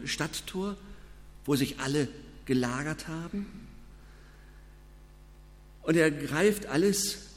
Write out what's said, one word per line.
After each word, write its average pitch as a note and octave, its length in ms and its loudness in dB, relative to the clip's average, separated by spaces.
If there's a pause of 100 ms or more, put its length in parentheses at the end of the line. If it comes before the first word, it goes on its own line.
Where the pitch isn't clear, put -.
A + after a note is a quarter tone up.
Stadttor, F#3 720 -4 (680)
wo C#3+ 100 4
sich C3 240 2
alle C3+ 300 0 (360)
gelagert C3 600 0
haben. E3+ 380 -6 (2500)
Und D#3+ 120 4
er D#3+ 160 8
greift D3+ 540 2
alles F#3+ 720 2